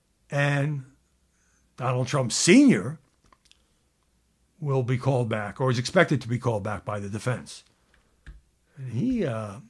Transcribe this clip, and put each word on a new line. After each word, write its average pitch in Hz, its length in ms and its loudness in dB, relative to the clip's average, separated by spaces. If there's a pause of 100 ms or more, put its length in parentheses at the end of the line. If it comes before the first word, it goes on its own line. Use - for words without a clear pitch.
(300)
And 143 540 -2 (920)
Donald 127 320 -2
Trump 131 220 -2
Senior 160 680 6 (1600)
will 135 220 0
be 123 160 0
called 127 300 0
back, 107 320 -6
or 131 100 2
is 120 80 0
expected 156 440 2
to 113 60 -12
be 120 100 -2
called 113 240 -2
back 101 220 -6
by 104 160 -6
the 101 80 -10
defense. 107 560 -6 (1120)
And 131 160 -10
he, 220 320 -2
uh, 110 460 -6